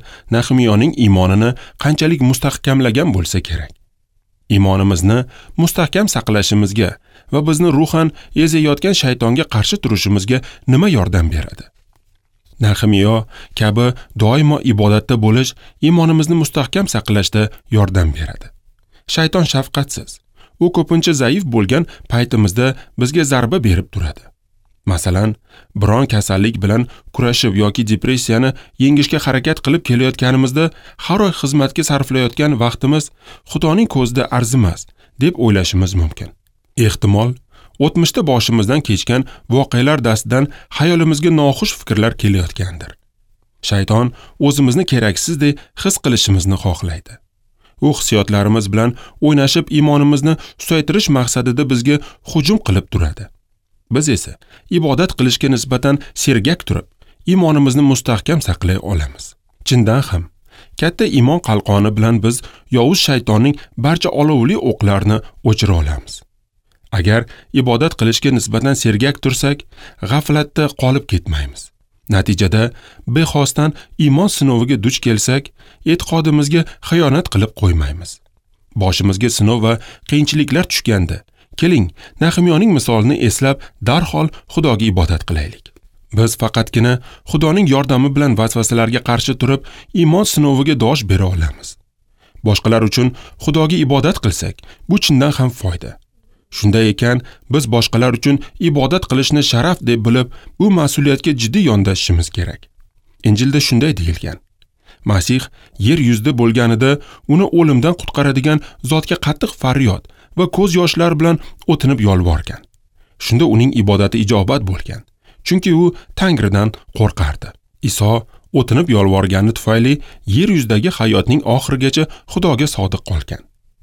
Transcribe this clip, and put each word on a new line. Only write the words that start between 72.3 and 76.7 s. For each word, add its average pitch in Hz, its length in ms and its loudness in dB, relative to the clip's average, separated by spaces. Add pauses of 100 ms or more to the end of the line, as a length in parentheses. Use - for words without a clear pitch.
bexosdan 147 640 0 (220)
iymon 151 340 -2
sinoviga 131 480 0
duch 117 240 -4
kelsak, 127 440 -2 (420)
e'tiqodimizga 156 800 0 (160)